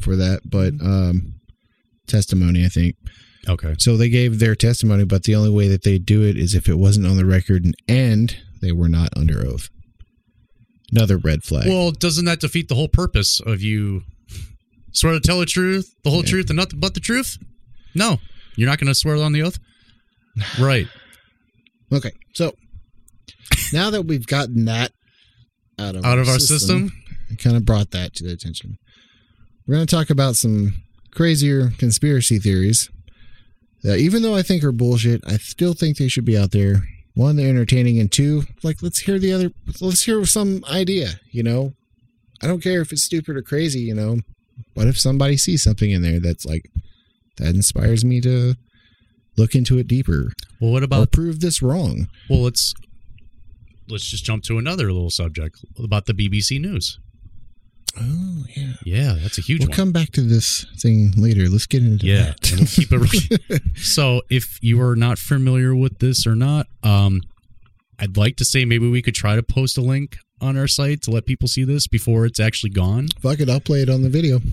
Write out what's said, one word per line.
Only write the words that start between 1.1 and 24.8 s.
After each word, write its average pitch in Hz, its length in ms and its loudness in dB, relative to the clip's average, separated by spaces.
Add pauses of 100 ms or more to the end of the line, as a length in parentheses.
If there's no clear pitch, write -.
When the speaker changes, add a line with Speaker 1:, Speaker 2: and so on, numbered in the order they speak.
Speaker 1:
testimony, 90 580 2
I 90 40 2
think. 85 280 0 (520)
Speaker 2:
Okay. 82 300 -2
Speaker 1:
So 117 180 4
they 120 120 2
gave 120 300 2
their 110 160 2
testimony, 107 500 2
but 92 200 0
the 107 100 2
only 107 160 4
way 104 180 4
that 98 140 0
they 98 160 2
do 104 240 2
it 104 140 2
is 87 180 0
if - 140 2
it 82 100 4
wasn't 98 280 4
on 95 100 2
the 92 80 2
record 92 400 2
and, 85 100 2 (140)
and 117 480 2 (240)
they 87 120 -2
were 85 160 2
not 82 280 2
under 78 300 0
oath. - 220 -8 (1200)
Another 104 260 4
red 76 260 -2
flag. 67 240 -2
Speaker 2:
Well, 180 220 0
doesn't 170 340 -2
that 170 160 -2
defeat 147 280 -4
the 135 60 -2
whole 117 140 0
purpose - 520 0
of 104 220 -4
you 104 400 -4 (920)
swear 165 220 0
to 156 60 -4
tell 180 180 0
the 170 80 -2
truth, 185 560 -2
the 147 80 0
whole 170 120 0
Speaker 1:
Yeah. - 80 -2
Speaker 2:
truth, 185 200 -2
and 156 60 -2
nothing 175 240 -4
but 185 140 -4
the 170 60 -8
truth? 247 360 -4 (580)
No. 185 260 0 (360)
You're 120 120 2
not 143 100 0
gonna 139 160 0
swear 151 220 0
on 151 160 0
the 151 100 0
oath? - 160 -4 (760)
<sighs> 104 220 -6
Right. 131 280 2 (1080)
Speaker 1:
Okay. 135 180 -2 (240)
So 165 200 -4 (1200)
now 185 180 -2
that 208 120 -2
we've 151 240 -4
gotten 123 400 -2
that 113 260 -4 (840)